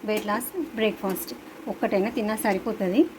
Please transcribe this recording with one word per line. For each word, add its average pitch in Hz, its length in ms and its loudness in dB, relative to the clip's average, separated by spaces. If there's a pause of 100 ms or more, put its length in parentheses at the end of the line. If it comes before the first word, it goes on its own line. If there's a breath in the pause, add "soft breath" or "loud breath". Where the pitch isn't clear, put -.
(100)
వెయిట్ 208 200 0
లాస్ 226 180 0 (300)
బ్రేక్ఫాస్ట్. 202 540 0 (400 loud breath)
ఒక్కటైనా 208 460 2
తిన్నా 214 260 0
సరిపోతుంది 202 560 2 (180)